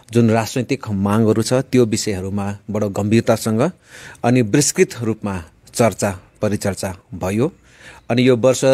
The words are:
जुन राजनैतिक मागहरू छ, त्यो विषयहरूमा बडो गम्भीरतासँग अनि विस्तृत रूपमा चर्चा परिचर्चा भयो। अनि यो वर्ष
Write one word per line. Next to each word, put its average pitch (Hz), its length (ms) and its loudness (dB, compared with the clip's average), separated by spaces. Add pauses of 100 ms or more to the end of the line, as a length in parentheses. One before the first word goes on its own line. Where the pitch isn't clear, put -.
(100)
जुन 117 180 4
राजनैतिक 113 600 -2
मागहरू 107 520 2
छ, 113 120 -4
त्यो 127 320 2
विषयहरूमा 101 720 -4 (140)
बडो 104 180 -2
गम्भीरतासँग 110 840 0 (520)
अनि 127 180 4
विस्तृत 143 480 0 (120)
रूपमा 104 420 -4 (300)
चर्चा 101 460 0 (220)
परिचर्चा 101 540 -4 (200)
भयो। 104 360 -2 (580)
अनि 123 180 2
यो 127 80 6
वर्ष 127 260 2 (120)